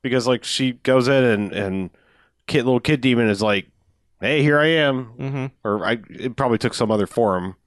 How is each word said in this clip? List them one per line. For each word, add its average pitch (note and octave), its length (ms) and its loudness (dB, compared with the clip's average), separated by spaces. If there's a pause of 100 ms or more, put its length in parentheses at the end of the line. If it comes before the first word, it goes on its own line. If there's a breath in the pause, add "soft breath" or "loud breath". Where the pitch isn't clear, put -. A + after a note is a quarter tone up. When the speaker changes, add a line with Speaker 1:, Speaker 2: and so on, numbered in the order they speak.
Speaker 1:
Because, B2 260 -2
like, B2 160 0
she B2+ 300 -2
goes B2+ 340 2
in C3+ 160 4
and, G#2 300 0
and F#2+ 360 -4 (580 soft breath)
kid, C3+ 180 0
little B2+ 140 2
kid D3 220 0
demon A#2+ 280 2
is, G2+ 120 0
like, G#2 260 0 (540)
"Hey, C#3+ 220 0
here D3 160 4
I D3+ 80 2
am." C3+ 520 0
Speaker 2:
Mm-hmm. C3+ 260 -6 (180)
Speaker 1:
Or G#2 220 -2
I, A#2 120 0 (120)
it B2 260 -10
probably B2 220 0
took A#2 160 -2
some A2 180 0
other G#2 160 2
form F#2 480 -2 (120)